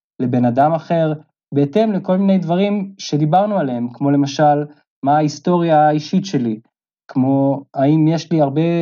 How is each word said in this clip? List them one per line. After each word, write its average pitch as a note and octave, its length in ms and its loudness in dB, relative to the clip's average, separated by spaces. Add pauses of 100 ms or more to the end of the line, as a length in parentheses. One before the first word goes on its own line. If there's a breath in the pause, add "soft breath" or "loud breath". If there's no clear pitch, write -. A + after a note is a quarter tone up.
(220)
לבן B2 220 0
אדם C3 280 2
אחר, D#3+ 400 -2 (420)
בהתאם G3+ 380 0
לכל F#3 240 -2
מיני F#3+ 220 2
דברים F#3+ 600 -2
שדיברנו F3+ 600 0
עליהם, B2 340 -4
כמו C#3+ 180 -2
למשל, D3 540 2 (400 loud breath)
מה C#3+ 120 2
ההיסטוריה D#3 720 2
האישית D3+ 380 -2
שלי, A2+ 340 -4 (480)
כמו C3+ 560 0 (100)
האם D3+ 340 2
יש D#3+ 240 -2
לי D#3+ 80 2
הרבה C#3+ 200 0 (220)